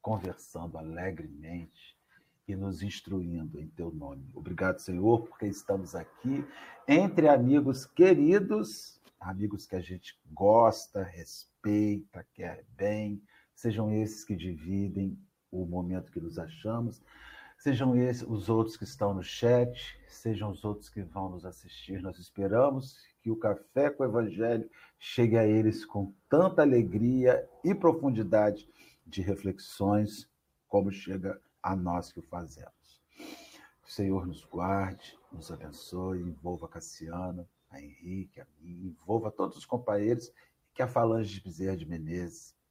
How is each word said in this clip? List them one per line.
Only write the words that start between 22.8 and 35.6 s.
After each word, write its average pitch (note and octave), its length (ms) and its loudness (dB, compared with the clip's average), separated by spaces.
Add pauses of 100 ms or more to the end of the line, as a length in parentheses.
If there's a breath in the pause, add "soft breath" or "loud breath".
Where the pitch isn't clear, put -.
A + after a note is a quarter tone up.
que A#2 80 -4
o A2 60 0
Café C3 560 0
com - 100 -6
o C3 60 2
Evangelho A2+ 600 0 (300 loud breath)
chegue A#2 400 2
a A2 80 6
eles G#2+ 400 4
com G2+ 260 -4 (160)
tanta E3+ 360 6
alegria B2 840 4 (160)
e F#3+ 120 2
profundidade A2 920 2 (380 soft breath)
de F#2 160 -8
reflexões G2+ 1080 -2 (400)
como G2 240 2
chega F#2+ 480 -8 (220)
a F#2+ 140 -2
nós F2 360 -4
que - 80 -14
o D#2+ 40 -16
fazemos. - 760 -16 (160)
Que - 720 -20
o - 20 -18
Senhor F#2+ 340 -2
nos E2 180 -10
guarde, F#2+ 720 -6 (160)
nos E2 200 -16
abençoe, F2+ 680 -8